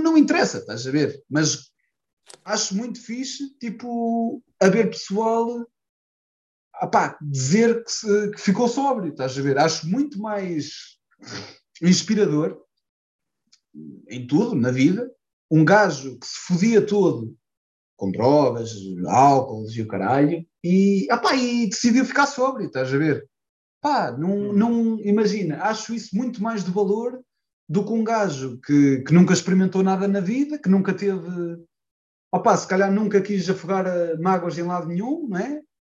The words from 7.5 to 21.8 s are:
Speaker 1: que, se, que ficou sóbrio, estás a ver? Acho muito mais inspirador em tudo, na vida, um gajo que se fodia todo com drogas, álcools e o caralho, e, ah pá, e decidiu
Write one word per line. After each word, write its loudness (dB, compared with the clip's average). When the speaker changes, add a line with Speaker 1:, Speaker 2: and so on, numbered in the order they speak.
Speaker 1:
que, -10
se, 0
que -12
ficou 2
sóbrio, -2
estás -6
a -4
ver? 0
Acho 0
muito -2
mais -8
inspirador 2
em -12
tudo, 0
na 2
vida, 2
um 6
gajo 2
que -18
se -14
fodia 4
todo 0
com -6
drogas, 2
álcools 2
e -4
o -8
caralho, 0
e, 2
ah 2
pá, 2
e 0
decidiu 2